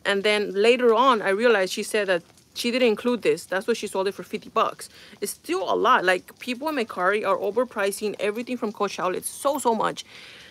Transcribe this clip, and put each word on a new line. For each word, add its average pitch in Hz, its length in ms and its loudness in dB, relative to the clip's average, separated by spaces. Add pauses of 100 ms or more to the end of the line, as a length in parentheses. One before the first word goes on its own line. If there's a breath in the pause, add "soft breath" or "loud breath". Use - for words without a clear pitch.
and 196 180 0
then 208 300 2
later 233 420 4
on, 240 260 6
I 175 80 -2
realized 202 420 2
she 214 120 -6
said 208 240 -2
that 175 160 0 (320)
she 240 160 -4
didn't 247 160 2
include 226 360 0
this. 160 220 0
That's 190 220 -4
why 240 60 0
she 220 140 -6
sold 190 200 -2
it 196 60 -4
for 180 100 -14
fifty - 260 -10
bucks. - 400 -2 (320 loud breath)
It's 208 100 -6
still 349 400 -4
a 101 40 2
lot. 196 300 4
Like, 185 340 -2
people 254 300 -6
in 302 60 -4
Mercari 208 520 -2
are 196 100 2
overpricing 202 840 -2
everything 233 380 -4
from 214 140 -4
Coach 202 280 -4
Outlet 185 260 -4
so, 285 320 -2
so 240 180 0
much. 175 300 -4 (460 loud breath)